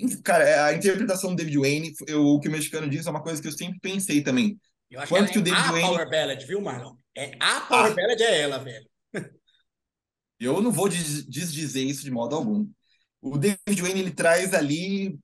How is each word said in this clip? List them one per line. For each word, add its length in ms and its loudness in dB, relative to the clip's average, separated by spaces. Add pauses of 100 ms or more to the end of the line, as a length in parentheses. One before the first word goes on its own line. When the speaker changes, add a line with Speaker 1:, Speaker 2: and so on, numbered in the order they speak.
(240)
Speaker 1:
Cara, 200 4
é, 160 6
a 140 4
interpretação 580 0
do 40 -2
David 220 -2
Wayne, 360 0 (140)
eu, 160 2
o 160 6
que 80 -4
o 40 0
mexicano 360 -4
diz 200 -4
é 20 -2
uma 140 -6
coisa 180 -6
que 60 -10
eu 40 -6
sempre 280 -10
pensei 420 -2
também. 380 0 (300)
Speaker 2:
Eu 120 -14
acho 80 -8
Speaker 1:
Quanto 220 4
Speaker 2:
que 80 2
ela 60 2
Speaker 1:
que 60 2
o 20 2
Speaker 2:
é 20 4
Speaker 1:
David 120 2
Speaker 2:
a 40 2
Speaker 1:
Wayne 160 2
Speaker 2:
power 220 0
ballad, 360 -2
viu, 160 -4
Marlon? 340 -8 (200)
É 240 -10
a 220 0
power 300 4
Speaker 1:
Ah. 40 -6
Speaker 2:
ballad 260 0
é 200 4
ela, 180 -2
velho. 280 -14 (260)
<laughs> 280 -10 (1000)
Speaker 1:
Eu 220 0
não 100 2
vou 160 2
des-, 400 -4
desdizer 560 -6
isso 200 -4
de 80 -10
modo 240 -4
algum. 340 -2 (500)
O 200 -4
David 420 0
Wayne, 180 -2
ele 120 -4
traz 420 2
ali, 720 0